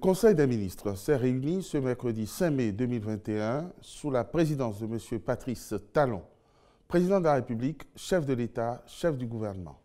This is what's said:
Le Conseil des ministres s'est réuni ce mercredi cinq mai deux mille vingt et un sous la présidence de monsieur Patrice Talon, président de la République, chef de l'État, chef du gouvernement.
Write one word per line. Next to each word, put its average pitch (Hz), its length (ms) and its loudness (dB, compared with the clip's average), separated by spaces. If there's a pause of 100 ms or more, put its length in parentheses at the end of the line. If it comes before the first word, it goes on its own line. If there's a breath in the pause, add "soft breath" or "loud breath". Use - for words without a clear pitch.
(140)
Le - 20 4
Conseil 214 200 6
des 151 100 6
ministres 104 480 -2
s'est 143 220 0
réuni 135 480 0
ce - 160 -2
mercredi 120 480 -2
cinq 175 240 0
mai 127 200 2
deux 107 140 -2
mille 120 160 -2
vingt 104 260 -6
et 107 140 0
un 143 300 -2 (100)
sous - 300 -8
la 123 120 2
présidence 135 560 0
de 113 60 -4
monsieur 113 320 -6
Patrice - 560 -4 (180)
Talon, 123 300 2 (640 soft breath)
président 180 320 4
de 175 60 2
la 151 80 6
République, 127 480 0 (140)
chef 180 280 0
de 135 100 0
l'État, 120 520 -2
chef 160 320 -2
du 123 80 -6
gouvernement. 101 600 -6